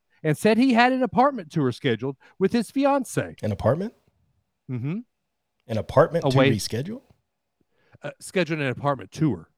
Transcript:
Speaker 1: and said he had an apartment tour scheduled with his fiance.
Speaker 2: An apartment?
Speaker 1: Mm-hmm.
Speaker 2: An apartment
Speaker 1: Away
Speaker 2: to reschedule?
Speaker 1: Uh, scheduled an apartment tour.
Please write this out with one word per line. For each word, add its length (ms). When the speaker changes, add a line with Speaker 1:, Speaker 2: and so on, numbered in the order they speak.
Speaker 1:
and 160
said 200
he 160
had 180
an 100
apartment 480
tour 220
scheduled 460
with 140
his 200
fiance. 720
Speaker 2:
An 120
apartment? 400
Speaker 1:
Mm-hmm. 300
Speaker 2:
An 100
apartment 480
Speaker 1:
Away 240
Speaker 2:
to 80
reschedule? 440
Speaker 1:
Uh, 160
scheduled 400
an 80
apartment 460
tour. 440